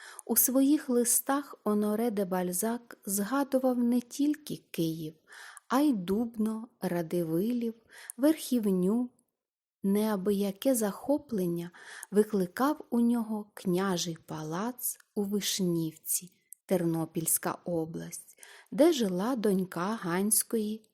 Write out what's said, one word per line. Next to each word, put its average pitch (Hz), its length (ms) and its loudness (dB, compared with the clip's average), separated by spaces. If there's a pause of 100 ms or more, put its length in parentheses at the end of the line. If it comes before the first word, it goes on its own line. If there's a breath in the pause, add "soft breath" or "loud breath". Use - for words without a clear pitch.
(260 loud breath)
У 226 120 0
своїх 269 520 4
листах 247 760 0
Оноре 208 480 2
де 202 140 0
Бальзак 185 800 -4
згадував 254 760 0
не 240 220 2
тільки 285 600 -4 (100)
Київ, 160 420 -4 (540 loud breath)
а 254 120 2
й 294 140 4
Дубно, 220 720 -2 (140)
Радивилів, 175 920 0 (440 loud breath)
Верхівню. 233 920 2 (720)
Неабияке 202 920 2
захоплення 190 960 -2 (400 loud breath)
викликав 208 800 0
у 240 100 0
нього 226 540 0
княжий 175 720 -2
палац 165 720 -6 (160)
у 208 80 0
Вишнівці, 180 1080 -2 (340)
Тернопільська 165 1000 0
область, 170 760 -6 (320 loud breath)
де 302 220 6
жила 214 420 0
донька 190 680 0
Ганської, 208 800 0 (120)